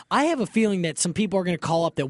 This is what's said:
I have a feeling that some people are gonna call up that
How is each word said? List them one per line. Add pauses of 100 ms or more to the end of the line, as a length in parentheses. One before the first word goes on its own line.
(100)
I
have
a
feeling
that
some
people
are
gonna
call
up
that